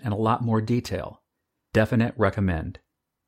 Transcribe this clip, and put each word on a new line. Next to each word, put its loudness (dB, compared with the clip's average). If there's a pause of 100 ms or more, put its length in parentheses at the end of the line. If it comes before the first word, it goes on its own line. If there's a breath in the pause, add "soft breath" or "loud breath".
in -4
a -2
lot 0
more 2
detail. -4 (500)
Definite 2
recommend. 0 (480)